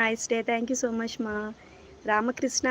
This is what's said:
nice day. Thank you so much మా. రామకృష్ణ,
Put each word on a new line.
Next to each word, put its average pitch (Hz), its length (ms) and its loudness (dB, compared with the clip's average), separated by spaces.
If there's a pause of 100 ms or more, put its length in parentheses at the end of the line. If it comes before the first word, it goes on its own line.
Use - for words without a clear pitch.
nice 226 280 0
day. 226 100 2 (100)
Thank 233 200 0
you 254 140 0
so 233 60 0 (100)
much 226 140 -4 (100)
మా. 214 100 -4 (720)
రామకృష్ణ, 247 600 2